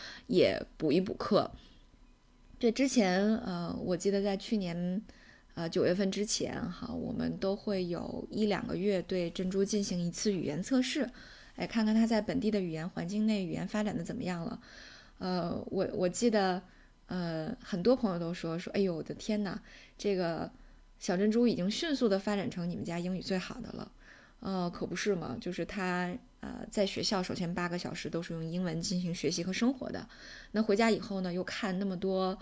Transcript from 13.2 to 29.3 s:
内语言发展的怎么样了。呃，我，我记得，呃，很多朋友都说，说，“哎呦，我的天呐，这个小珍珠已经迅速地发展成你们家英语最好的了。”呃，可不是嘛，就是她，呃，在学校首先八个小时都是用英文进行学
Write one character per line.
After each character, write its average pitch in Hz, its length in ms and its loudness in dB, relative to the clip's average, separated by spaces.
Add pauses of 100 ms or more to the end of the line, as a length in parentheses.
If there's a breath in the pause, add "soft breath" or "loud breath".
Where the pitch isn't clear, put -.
内 208 180 2
语 165 60 -4
言 165 160 -2
发 214 160 0
展 208 160 0
的 170 60 -4
怎 175 100 -4
么 - 80 -4
样 175 220 -2
了。 - 160 -8 (580 loud breath)
呃， 180 420 -2 (120)
我， 185 200 2
我 180 160 2
记 233 220 4
得， 190 320 4 (440 soft breath)
呃， 165 460 -2 (120)
很 175 180 -2
多 240 140 6
朋 220 160 2
友 170 40 -2
都 170 160 -2
说， 165 240 -4
说 - 180 -8
，“哎 - 40 0
呦， 185 160 2
我 156 80 -4
的 - 100 -8
天 214 300 -2
呐， 196 180 -4 (380 loud breath)
这 202 160 0
个 170 340 0 (520 soft breath)
小 180 160 0
珍 202 160 4
珠 240 160 6
已 170 80 2
经 180 120 0
迅 311 240 0
速 254 160 4
地 196 80 4
发 202 200 0
展 185 120 -2
成 175 220 -4
你 170 60 -4
们 - 80 -6
家 170 160 -4
英 180 160 -2
语 170 40 -4
最 190 160 -2
好 - 240 -6
的 - 120 -10
了。” - 180 -10 (480 loud breath)
呃， 180 320 -4
可 - 140 -6
不 - 120 -4
是 202 180 0
嘛， 160 260 -4
就 175 120 -6
是 170 120 -4
她， 180 480 -2 (280)
呃， - 280 -10
在 202 160 2
学 - 160 -2
校 190 220 0
首 - 100 -4
先 170 220 -2
八 175 140 -2
个 175 100 -2
小 - 160 -6
时 151 160 -6
都 165 100 -2
是 175 120 -6
用 165 120 -6
英 175 200 -2
文 165 160 -2
进 180 200 0
行 180 140 0
学 151 160 0